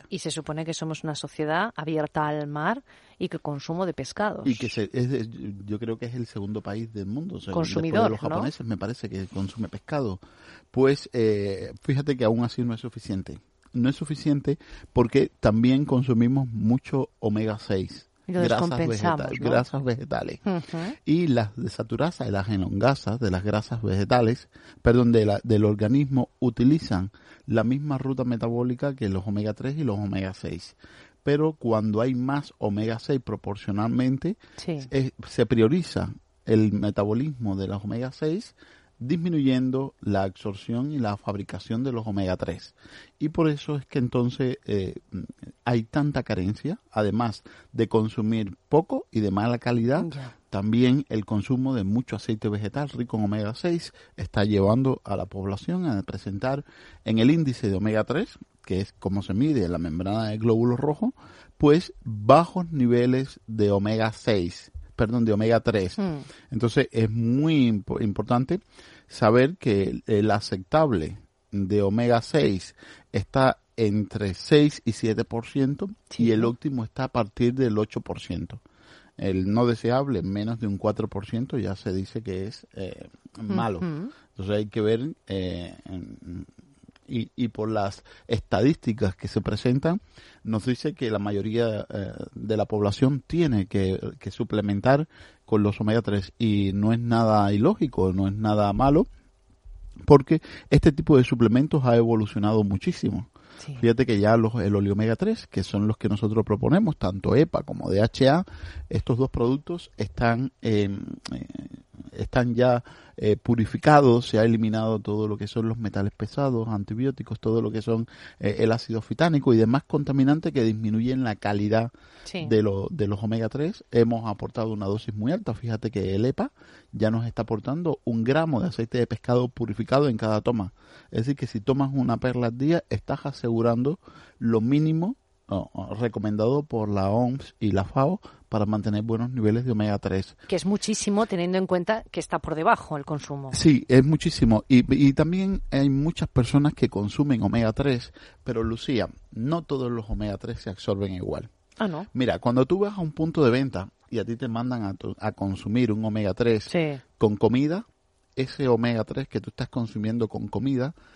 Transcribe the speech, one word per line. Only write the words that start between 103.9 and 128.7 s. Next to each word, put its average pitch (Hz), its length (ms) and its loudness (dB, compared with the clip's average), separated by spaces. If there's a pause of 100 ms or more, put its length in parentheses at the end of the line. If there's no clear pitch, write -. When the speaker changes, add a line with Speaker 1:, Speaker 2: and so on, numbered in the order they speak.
Speaker 2:
que 110 140 4
ya 107 180 6
los, 110 180 2
el 101 200 2
oli 101 160 2
omega 110 240 2
tres, 220 320 -4
que - 160 -4
son 104 240 -2
los 107 100 -2
que 107 120 -4
nosotros 107 360 0
proponemos, 156 520 0
tanto 98 380 -2
epa 156 280 2
como - 260 -8
D 98 140 2
H 131 260 4
A, 170 160 2 (440)
estos 113 280 -2
dos 131 140 0
productos 139 640 -4
están, 120 540 -2 (100)
eh, 104 340 0 (380)
eh, - 140 -10 (640)
están 123 420 -2
ya, 123 300 4 (360)
eh, 107 160 4
purificados, 123 920 4
se 110 80 0
ha 107 60 6
eliminado 110 560 2
todo 107 280 -2
lo 104 100 -4
que 104 100 -6
son 113 200 -2
los 113 120 -4
metales 101 360 -4
pesados, 117 520 -2
antibióticos, 113 720 -4
todo 113 240 0
lo 110 80 -2
que 110 100 -4
son, 113 240 -2 (340)
eh, 101 200 -2
el 110 120 4
ácido 113 300 -2
fitánico 143 540 2
y - 20 6
demás 113 280 4
contaminantes 143 680 0
que 135 100 2
disminuyen 113 600 0
la 110 120 -2
calidad 104 560 0 (340)
Speaker 1:
Sí. 170 240 -8
Speaker 2:
de 110 120 6
lo-, 98 300 0
de 107 160 -2
los 101 160 -2
omega 110 240 -2
tres. 151 420 -6
Hemos 117 400 2
aportado 110 440 -6
una 104 120 -6
dosis 107 300 -4
muy 107 160 -2
alta. 123 220 -4
Fíjate 110 380 -6
que 95 220 -2
el 107 120 2
epa 190 260 -2 (400)
ya 110 180 0
nos 113 160 -2
está 117 180 -6
aportando 131 600 -4
un 117 220 0
gramo 147 340 2
de 185 80 0
aceite 117 300 -4